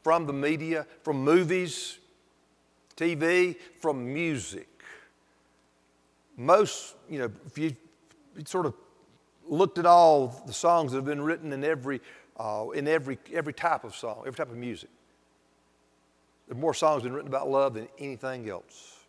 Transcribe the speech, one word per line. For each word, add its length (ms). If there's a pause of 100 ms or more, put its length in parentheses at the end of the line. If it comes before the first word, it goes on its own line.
from 240
the 60
media, 540 (160)
from 220
movies, 720 (960)
T 180
V, 420 (240)
from 340
music? 540 (1700)
Most, 600 (120)
you 120
know, 100 (160)
if 120
you, 180 (600)
you 80
sort 220
of 80 (760)
looked 300
at 80
all 600
the 60
songs 380
that 80
have 60
been 160
written 320
in 100
every, 380 (360)
uh, 380
in 140
every, 300 (140)
every 200
type 320
of 100
song, 320
every 80
type 160
of 60
music, 340 (1600)
there 80
are 40
more 140
songs 300
been 80
written 160
about 200
love 260
than 120 (120)
anything 500
else. 500 (100)